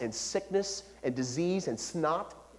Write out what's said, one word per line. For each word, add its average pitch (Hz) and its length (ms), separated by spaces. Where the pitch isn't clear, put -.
and 113 120
sickness - 680
and 127 120
disease 160 520
and 117 120
snot. 165 540